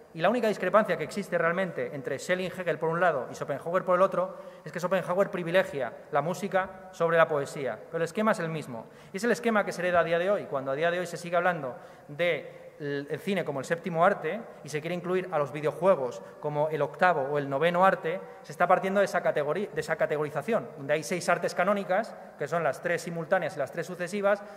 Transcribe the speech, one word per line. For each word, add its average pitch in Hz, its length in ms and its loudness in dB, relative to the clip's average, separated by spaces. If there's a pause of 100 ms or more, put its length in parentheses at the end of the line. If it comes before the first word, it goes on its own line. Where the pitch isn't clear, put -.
(120)
Y 165 80 -10
la 185 80 6
única 226 200 2
discrepancia 185 480 2
que 151 80 -4
existe 180 340 -2
realmente 165 560 -2
entre 139 240 -6
Schelling, 185 320 -2
Hegel 170 280 -4
por 160 100 -2
un 165 100 0
lado 156 320 2
y 131 40 -12
Schopenhauer 170 500 -2
por 180 100 4
el 180 80 6
otro 185 360 2 (260)
es 156 80 -12
que 175 80 -6
Schopenhauer 180 500 2
privilegia 165 640 0 (180)
la 143 100 2
música 185 720 -2
sobre 170 260 2
la 160 120 8
poesía, 139 580 -2
pero 160 120 -6
el 165 60 0
esquema 214 280 2
es 180 80 -4
el 165 80 -2
mismo. 131 380 -8 (260)
Y 190 60 -6
es 202 60 -4
el 240 60 4
esquema 214 340 2
que - 60 -4
se 175 120 -6
hereda 175 180 4
a 165 40 4
día 170 140 2
de 180 120 2
hoy, 180 160 0
cuando 135 260 -2
a - 20 -2
día 165 160 2
de 175 80 0
hoy 180 80 -2
se 175 100 -8
sigue 170 200 -4
hablando 170 400 0 (320)
de 147 720 -2
el, 143 280 -4
el 151 120 -6
cine 190 240 -2
como 139 160 -4
el 127 40 -6
séptimo 170 400 0
arte 196 360 2 (240)
y 147 40 -14
se 147 120 -4
quiere 165 160 -4
incluir 180 340 -2
a 160 80 0
los 139 140 0
videojuegos 151 680 2 (200)
como 151 300 0
el 151 120 0
octavo 147 480 2
o 147 80 0
el 139 100 -2
noveno 170 360 4
arte, 185 360 2 (220)
se - 80 -16
está 175 160 2
partiendo 190 320 4
de 196 80 6
esa 180 160 0
categori-, 156 480 0
de 156 100 -4
esa 160 140 -2
categorización, 156 800 0
donde 143 180 -2
hay 156 100 0
seis 180 240 -2
artes 175 260 2
canónicas, 196 640 0 (200)
que 147 120 -4
son 165 160 0
las 135 180 -2
tres 170 200 -2
simultáneas 165 520 -2
y 147 60 -4
las 131 100 -4
tres 160 160 -6
sucesivas, 196 560 -2 (140)